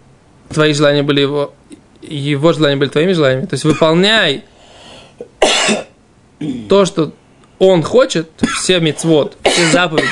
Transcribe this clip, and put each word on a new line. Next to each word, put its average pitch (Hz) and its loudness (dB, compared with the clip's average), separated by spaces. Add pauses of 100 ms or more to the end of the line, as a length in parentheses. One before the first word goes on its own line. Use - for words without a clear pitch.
(500)
твои 156 0
желания 143 2
были 143 0
его, 143 -2 (500)
его 147 0
желания 143 0
были 139 0
твоими 160 0
желаниями. 139 0
То - -8
есть 135 -4
выполняй 170 2 (960)
<coughs> - -6
то, 196 2
что 165 -4 (460)
он 190 4
хочет, 196 0 (280)
все 185 0
мицвот, 156 0
все - 0
заповеди, 170 0